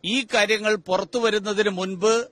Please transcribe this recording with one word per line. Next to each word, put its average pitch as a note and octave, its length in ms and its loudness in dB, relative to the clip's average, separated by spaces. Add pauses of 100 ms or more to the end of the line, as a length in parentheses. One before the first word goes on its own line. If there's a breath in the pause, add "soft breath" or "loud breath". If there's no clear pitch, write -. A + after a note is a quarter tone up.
ഈ G#3 140 0 (160)
കാര്യങ്ങൾ G#3+ 400 2 (140)
പുറത്തുവരുന്നതിന് G#3 920 0
മുൻപ് F#3+ 340 0 (180)